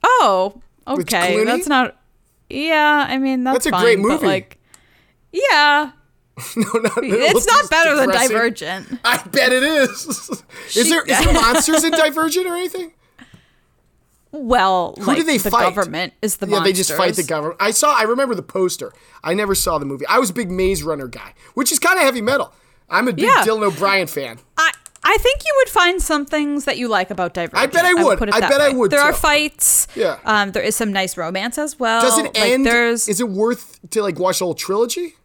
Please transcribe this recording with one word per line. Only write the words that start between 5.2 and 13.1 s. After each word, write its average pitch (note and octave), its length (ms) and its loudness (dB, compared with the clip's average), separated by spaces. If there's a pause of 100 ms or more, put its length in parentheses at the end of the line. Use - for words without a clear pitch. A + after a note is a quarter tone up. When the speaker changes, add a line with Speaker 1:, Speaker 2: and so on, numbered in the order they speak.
Speaker 1:
yeah. D4+ 600 2 (440)
Speaker 2:
<laughs> - 200 -12
No, A3+ 60 0 (120)
no, A3+ 60 2
no, A#3+ 180 0
Speaker 1:
It's C4+ 400 2
Speaker 2:
it's - 80 0
Speaker 1:
not A#4+ 140 4
Speaker 2:
just C#5+ 100 -4
Speaker 1:
better D#4 260 2
than C4 120 2
Speaker 2:
depressing. A3+ 280 2
Speaker 1:
Divergent. A3+ 680 -4
Speaker 2:
I A#3+ 160 0 (100)
bet B3+ 180 2
it B3+ 120 2
is. D4 440 0
<laughs> - 220 -10
Is - 160 -10 (240)
Speaker 1:
She A#3 220 0
Speaker 2:
there, E4 160 0
is C4 180 2
there - 80 4
Speaker 1:
<laughs> - 0 -
Speaker 2:
monsters D4 520 4
in D#4+ 80 2
Divergent D#4+ 540 0
or F4 80 -4
anything? F4 380 -8 (1400)